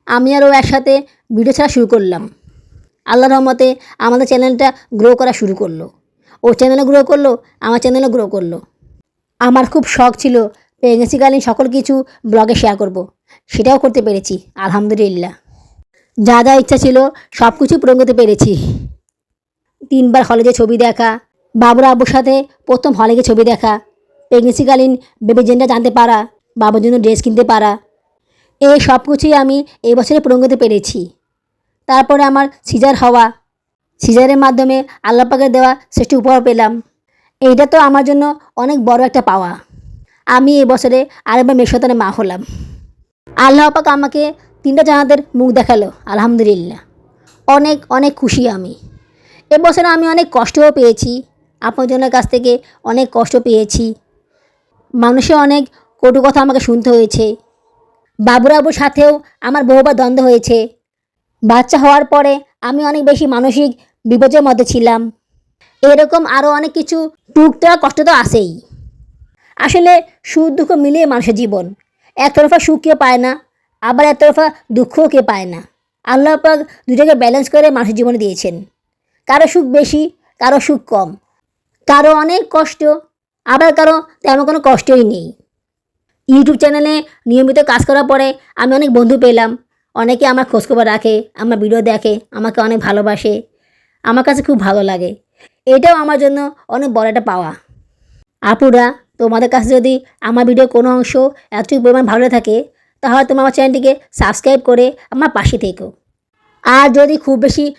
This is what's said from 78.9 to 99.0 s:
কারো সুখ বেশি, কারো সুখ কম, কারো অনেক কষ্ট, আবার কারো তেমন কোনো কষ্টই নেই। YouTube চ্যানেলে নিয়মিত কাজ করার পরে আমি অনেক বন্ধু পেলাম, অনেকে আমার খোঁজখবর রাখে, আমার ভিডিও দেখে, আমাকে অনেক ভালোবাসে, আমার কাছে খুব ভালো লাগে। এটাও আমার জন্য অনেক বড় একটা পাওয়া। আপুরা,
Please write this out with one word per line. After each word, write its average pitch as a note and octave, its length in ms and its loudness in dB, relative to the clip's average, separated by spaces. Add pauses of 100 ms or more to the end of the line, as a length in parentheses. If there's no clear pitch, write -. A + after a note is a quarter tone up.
কারো D4 200 2
সুখ D#4+ 180 0
বেশি, D4 460 -2 (280)
কারো C4 220 0
সুখ D4 260 -2
কম, F#3+ 300 -4 (680)
কারো D4 280 2
অনেক E4 360 -4
কষ্ট, D#4 340 -4 (600)
আবার D4 300 2
কারো D#4+ 280 0 (200)
তেমন C4+ 240 0
কোনো D#4 180 -2
কষ্টই B3+ 400 2
নেই। F3 280 -6 (960)
YouTube C4+ 280 4
চ্যানেলে D4+ 440 0 (240)
নিয়মিত C4 320 2
কাজ C4 280 0
করার C#4 180 0
পরে C4+ 300 -2 (220)
আমি B3+ 180 0
অনেক C#4+ 160 0
বন্ধু A#3+ 280 2
পেলাম, A#3 400 0 (360)
অনেকে A#3+ 320 -2
আমার C4 180 0
খোঁজখবর A3+ 420 -2
রাখে, G#3+ 380 -2 (100)
আমার A3+ 240 -4
ভিডিও G#3+ 240 -2
দেখে, A3 380 -2 (100)
আমাকে A3 300 -6
অনেক A3+ 180 -2
ভালোবাসে, G#3 640 -4 (600)
আমার B3 220 -2
কাছে C#4 180 0
খুব C4 180 -2
ভালো G3 220 -2
লাগে। F#3+ 340 -6 (500)
এটাও C4+ 300 4
আমার D4+ 220 -2
জন্য C#4 320 -2 (180)
অনেক B3+ 260 -6
বড় A3 140 -2
একটা A3 120 -2
পাওয়া। F3+ 340 -6 (840)
আপুরা, A#3+ 540 2 (240)